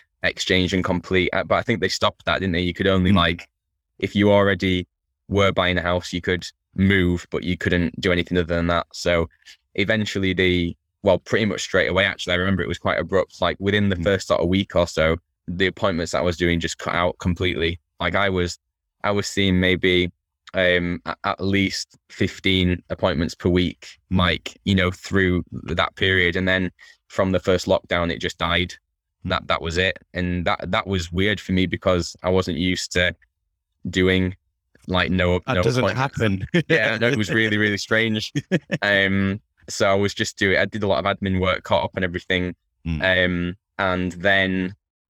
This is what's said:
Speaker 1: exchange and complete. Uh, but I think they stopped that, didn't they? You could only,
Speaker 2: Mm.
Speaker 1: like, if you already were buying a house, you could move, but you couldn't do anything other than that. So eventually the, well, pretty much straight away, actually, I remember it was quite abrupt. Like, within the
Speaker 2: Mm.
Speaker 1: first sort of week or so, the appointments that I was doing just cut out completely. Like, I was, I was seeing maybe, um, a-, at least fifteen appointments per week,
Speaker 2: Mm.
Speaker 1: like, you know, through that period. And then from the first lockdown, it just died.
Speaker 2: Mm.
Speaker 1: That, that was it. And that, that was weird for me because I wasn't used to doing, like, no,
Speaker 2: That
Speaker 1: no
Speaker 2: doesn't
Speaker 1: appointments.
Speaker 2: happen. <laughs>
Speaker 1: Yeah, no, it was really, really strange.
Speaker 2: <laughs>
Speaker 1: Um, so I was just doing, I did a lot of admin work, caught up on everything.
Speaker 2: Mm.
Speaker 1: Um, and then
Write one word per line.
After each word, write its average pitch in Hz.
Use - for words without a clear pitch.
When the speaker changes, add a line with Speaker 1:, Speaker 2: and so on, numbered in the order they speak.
Speaker 1:
exchange 92
and 90
complete. -
Uh, 92
but 104
I 82
think 113
they 92
stopped -
that, 87
didn't 95
they? 87
You 87
could 98
only, 95
Speaker 2:
Mm. 98
Speaker 1:
like, 85
if -
you 101
already 95
were 98
buying 90
a 82
house, 87
you 90
could 90
move, 92
but -
you 87
couldn't 87
do 92
anything 87
other 85
than 85
that. 85
So 85
eventually 101
the, 90
well, 92
pretty 107
much -
straight -
away, 92
actually, 90
I -
remember 92
it -
was 90
quite -
abrupt. 87
Like, 85
within 101
the 92
Speaker 2:
Mm. 87
Speaker 1:
first 95
sort -
of 85
week 95
or 87
so, 80
the 90
appointments 90
that 76
I -
was 87
doing 85
just 82
cut -
out 87
completely. 85
Like, 85
I 98
was, 87
I 104
was 101
seeing 95
maybe, 90
um, 90
a-, 85
at -
least 98
fifteen 92
appointments 85
per -
week, -
Speaker 2:
Mm. 92
Speaker 1:
like, 87
you 101
know, 92
through 92
that 85
period. 92
And 92
then 92
from 95
the 90
first 92
lockdown, 87
it 58
just -
died. 87
Speaker 2:
Mm. 92
Speaker 1:
That, -
that 87
was 82
it. 92
And 90
that, 95
that 107
was 87
weird 98
for -
me 92
because 87
I 90
wasn't 92
used 90
to 90
doing, 92
like, 90
no, 90
Speaker 2:
That 131
Speaker 1:
no 90
Speaker 2:
doesn't 123
Speaker 1:
appointments. 120
Speaker 2:
happen. 98
<laughs> 170
Speaker 1:
Yeah, 110
no, 117
it 135
was 104
really, 110
really 104
strange. 113
Speaker 2:
<laughs> -
Speaker 1:
Um, 98
so -
I 98
was 101
just -
doing, 92
I 95
did 104
a 107
lot 92
of 98
admin 95
work, 92
caught -
up -
on 95
everything. 90
Speaker 2:
Mm. 90
Speaker 1:
Um, 87
and 92
then 95